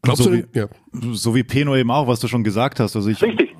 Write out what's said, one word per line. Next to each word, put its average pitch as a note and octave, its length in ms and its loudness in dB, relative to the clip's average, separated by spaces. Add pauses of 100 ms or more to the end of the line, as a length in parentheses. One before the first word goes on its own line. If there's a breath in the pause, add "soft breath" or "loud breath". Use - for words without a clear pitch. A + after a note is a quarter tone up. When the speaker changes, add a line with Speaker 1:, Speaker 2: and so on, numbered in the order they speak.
Speaker 1:
Glaubst B2 220 2
Speaker 2:
So A#2+ 60 4
Speaker 1:
du A#2 80 2
Speaker 2:
wie, A#2 40 -4
Speaker 1:
denn, G#2+ 260 -4 (260)
ja. A#2+ 180 -6
Speaker 2:
so A2 220 -2
wie B2 100 2
Peno C#3 320 0
eben B2 160 2
auch, C#3 160 0
was A#2+ 100 2
du A#2+ 100 -4
schon A#2+ 160 0
gesagt A2 360 -2
hast. G#2+ 160 0
Also G2+ 140 -2
ich G#2+ 120 -2
Speaker 3:
Richtig, A3 380 0